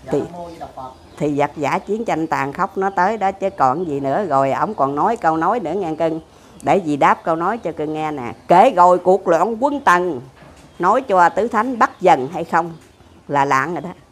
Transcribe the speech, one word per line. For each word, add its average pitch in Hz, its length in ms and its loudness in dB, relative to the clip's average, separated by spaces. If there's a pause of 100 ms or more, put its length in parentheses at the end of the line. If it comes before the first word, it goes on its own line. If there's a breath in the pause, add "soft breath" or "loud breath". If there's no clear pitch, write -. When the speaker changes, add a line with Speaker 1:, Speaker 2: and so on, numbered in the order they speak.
Speaker 1:
Dạ, 127 80 -6
Speaker 2:
Thì 147 80 0
Speaker 1:
Nam 135 120 -8
Mô 175 180 -14
Di 165 80 -20
Đà 147 80 -14 (100)
Phật. 131 140 -14 (280)
Speaker 2:
Thì 147 180 -2
giặc 143 200 -2
giả 147 220 -2
chiến 214 260 -6
tranh 160 220 -2
tàn 139 260 -4
khốc 190 260 -4
nó 196 120 -2
tới 196 260 0
đó 196 160 -2
chứ 196 180 -4
còn 160 360 0
gì 143 140 -4
nữa. 139 280 -2
Rồi 135 240 2
ổng 151 220 -2
còn 139 200 -2
nói 185 220 0
câu 160 200 0
nói 185 240 0
nữa 156 160 -6
nghe 170 180 -4
cưng. 160 260 -2 (420 loud breath)
Để 160 220 2
dì 147 120 -2
đáp 147 280 2
câu 165 120 0
nói 185 220 -4
cho 180 140 -8
cưng 151 200 -6
nghe 156 180 -4
nè. 127 220 -8 (160)
"Kể 196 280 8
rồi 180 220 6
cuộc 185 300 2
loạn 180 320 2
quân 285 200 -2
Tần, 180 400 2 (580)
nói 208 240 2
cho 185 260 4
tứ 196 200 -2
thánh 233 300 -2
bắt 269 220 0
dần 170 320 4
hay 170 120 -6
không?" 170 280 -2 (560)
Là 143 160 2
lạng 139 300 0
rồi 147 80 -6
đó. 170 80 -12 (220)